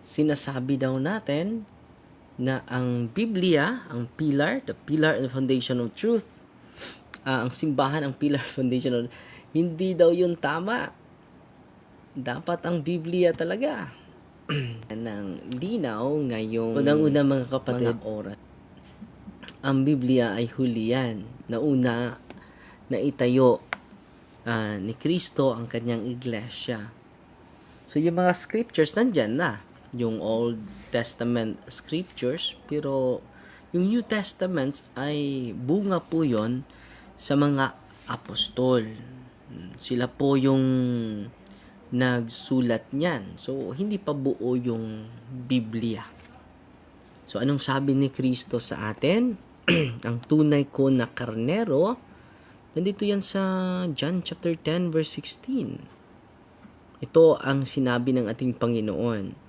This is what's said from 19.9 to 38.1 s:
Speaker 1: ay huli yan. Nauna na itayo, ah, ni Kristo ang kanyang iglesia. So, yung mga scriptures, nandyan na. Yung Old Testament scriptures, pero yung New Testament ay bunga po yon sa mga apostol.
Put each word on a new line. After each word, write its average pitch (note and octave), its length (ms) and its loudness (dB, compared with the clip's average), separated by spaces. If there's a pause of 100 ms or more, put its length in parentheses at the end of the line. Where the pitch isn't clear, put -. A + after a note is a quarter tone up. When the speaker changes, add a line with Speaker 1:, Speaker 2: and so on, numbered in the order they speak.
Speaker 1:
ay A#2 160 -2
huli A#2 400 0
yan. A#2+ 320 0 (240)
Nauna B2 720 0 (720)
na A#2+ 80 0
itayo, B2+ 640 4 (800)
ah, A2 320 -2
ni G2+ 220 -6
Kristo D3 580 0
ang A#2 160 -8
kanyang A#2 380 -2
iglesia. A#2 840 -8 (1000)
So, D3+ 80 2
yung E3+ 240 2
mga F3+ 160 6
scriptures, A3 560 0
nandyan E3 400 2
na. C3+ 240 -2 (320)
Yung A2+ 320 -2
Old A2+ 400 0 (320)
Testament A#2 720 -2
scriptures, - 880 -4 (160)
pero C3+ 480 0 (560)
yung F#3 160 2
New A#3+ 80 4
Testament F#3 800 -2 (160)
ay C#3 560 -4
bunga F3 480 0
po D#3+ 240 0
yon B2 400 0 (560)
sa - 160 0
mga C#3+ 400 4 (320)
apostol. A#2+ 880 0 (800)